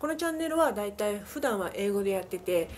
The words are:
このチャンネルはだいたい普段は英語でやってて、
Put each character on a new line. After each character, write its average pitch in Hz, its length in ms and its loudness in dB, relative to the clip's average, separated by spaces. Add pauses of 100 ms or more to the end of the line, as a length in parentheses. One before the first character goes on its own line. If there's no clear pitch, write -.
こ 294 60 -2
の 311 100 0
チ 320 80 -2
ャ 330 80 2
ン 320 60 -4
ネ 330 100 0
ル 311 80 0
は 311 160 6
だ 208 140 -2
い 202 60 -4
た 208 180 0
い 202 80 -2
普 - 220 -10
段 247 180 2
は 180 160 -2
英 202 160 0
語 202 120 2
で 196 80 2
や 190 120 0
っ - 20 -10
て - 140 -6
て、 180 400 0